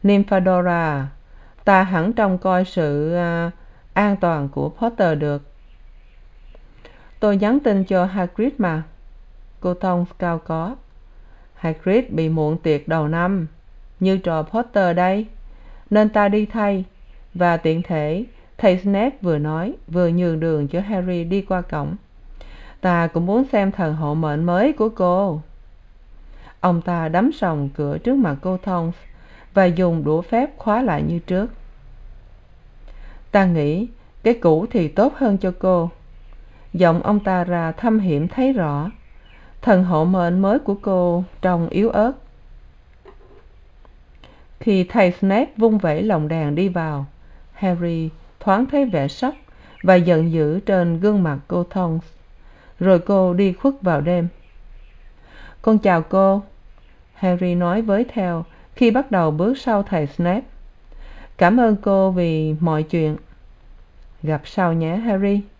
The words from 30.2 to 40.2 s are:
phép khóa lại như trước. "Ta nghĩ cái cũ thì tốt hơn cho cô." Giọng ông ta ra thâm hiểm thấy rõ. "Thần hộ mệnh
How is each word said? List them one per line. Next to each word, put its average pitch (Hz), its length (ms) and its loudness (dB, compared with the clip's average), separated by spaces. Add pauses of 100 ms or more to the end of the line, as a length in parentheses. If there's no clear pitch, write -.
phép 247 360 -2
khóa 220 240 -2
lại 160 200 -2
như 165 160 -2
trước. 190 320 -4 (1800)
"Ta 196 120 6
nghĩ 165 420 0 (360)
cái 240 120 4
cũ 175 360 2
thì 170 180 0
tốt 214 280 2
hơn 196 220 2
cho 185 200 -2
cô." 175 320 0 (840)
Giọng 170 300 2
ông 208 180 2
ta 185 240 0
ra 170 280 -2
thâm 220 260 0
hiểm 165 300 0
thấy 269 240 0
rõ. 160 380 -2 (720)
"Thần 185 220 4
hộ 165 200 2
mệnh 180 380 2